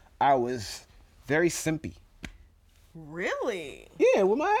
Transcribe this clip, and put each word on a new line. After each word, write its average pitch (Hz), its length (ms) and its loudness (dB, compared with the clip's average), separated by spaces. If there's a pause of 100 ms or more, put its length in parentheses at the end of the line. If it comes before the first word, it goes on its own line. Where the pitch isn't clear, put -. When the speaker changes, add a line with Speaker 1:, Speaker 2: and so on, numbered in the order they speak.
(200)
Speaker 1:
I 139 140 4
was 120 520 -4 (400)
very 160 240 2
simpy. 156 440 -6 (1000)
Speaker 2:
Really? 165 960 -8 (100)
Speaker 1:
Yeah, 453 240 6
with 202 160 4
my 392 220 2